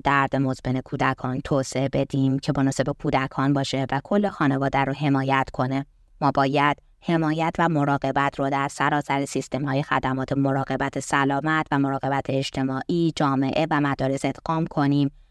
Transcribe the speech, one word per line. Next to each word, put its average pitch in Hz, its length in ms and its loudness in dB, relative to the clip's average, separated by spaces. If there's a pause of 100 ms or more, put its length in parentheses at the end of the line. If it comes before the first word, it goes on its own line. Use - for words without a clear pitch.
درد 139 320 2
مزمن 131 440 0
کودکان 131 600 -2
توسعه 135 480 -2
بدیم 135 500 0
که 143 180 -2
مناسب 139 360 0
کودکان 139 600 -2
باشه 135 380 -2
و 135 140 -2
کل 202 240 0
خانواده 139 500 0
رو 135 140 0
حمایت 135 600 0
کنه. 135 340 -2 (340)
ما 143 100 2
باید 139 460 2 (280)
حمایت 160 540 0
و 170 100 4
مراقبت 143 680 0
رو 139 120 0
در 139 180 0
سراسر 143 560 0
سیستم‌های 135 580 -2
خدمات 131 500 -2
مراقبت 135 680 0
سلامت 139 720 0
و 143 80 2
مراقبت 135 500 0
اجتماعی، 135 880 0
جامعه 139 540 2
و 151 100 2
مدارس 135 440 0
ادغام 160 420 -2
کنیم 143 440 2 (200)